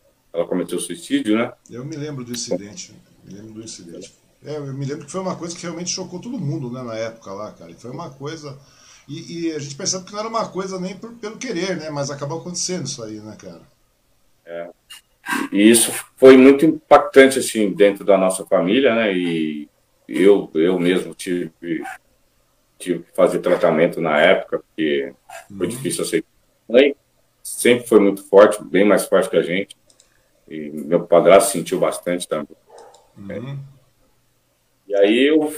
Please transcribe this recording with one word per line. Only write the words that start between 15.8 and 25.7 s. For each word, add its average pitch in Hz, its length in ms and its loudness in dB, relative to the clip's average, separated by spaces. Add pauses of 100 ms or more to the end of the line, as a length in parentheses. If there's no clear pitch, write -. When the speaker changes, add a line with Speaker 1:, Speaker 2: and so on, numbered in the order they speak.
Speaker 1:
foi 131 200 10
muito 139 280 8
impactante, 135 760 4
assim, 110 340 -2
dentro 98 320 2
da 98 120 4
nossa 92 300 0
família, 110 480 2
né? 110 200 0
E 80 540 -4 (400)
eu, 95 460 4
eu 87 240 2
mesmo 87 360 -2
tive, 87 380 -8 (1300)
tive 85 240 -4
que - 120 -20
fazer 90 260 2
tratamento 85 600 0
na 78 180 0
época, 90 420 2
porque 71 520 -6 (360)
foi 95 180 -6
Speaker 2:
Uhum. - 40 -4